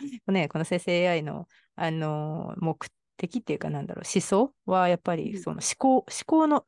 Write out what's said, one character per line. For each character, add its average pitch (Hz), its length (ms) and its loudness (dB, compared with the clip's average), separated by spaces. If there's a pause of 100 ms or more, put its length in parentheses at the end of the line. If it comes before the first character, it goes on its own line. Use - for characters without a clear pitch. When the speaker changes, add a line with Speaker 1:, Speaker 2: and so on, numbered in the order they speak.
(260)
Speaker 1:
う 196 60 0
ん。 - 20 4
Speaker 2:
ね、 170 140 2
こ - 100 -6
の 160 60 0
生 180 140 -2
成 175 240 0
エ 180 40 4
ー 180 40 4
ア 175 60 2
イ 156 60 -2
の、 151 240 -8 (300)
あ 165 140 -2
の、 156 680 -4
目 160 300 -2 (300)
的 - 220 -6
っ - 40 -4
て - 100 -4
い 143 40 0
う - 20 -10
か、 151 120 -4
な 147 120 -4
ん - 40 -6
だ - 80 -10
ろ - 60 -10
う、 - 120 -10
思 190 80 2
想 214 320 2 (140)
は 185 220 4
や 175 80 4
っ - 20 -14
ぱ 175 160 -2
り 175 240 -4
そ 170 120 -8
の 156 60 -6
思 156 60 -8 (160)
考、 269 120 4
Speaker 1:
う - 20 6
ん。 262 60 6
Speaker 2:
思 - 80 0 (200)
考 320 200 6
の 294 220 2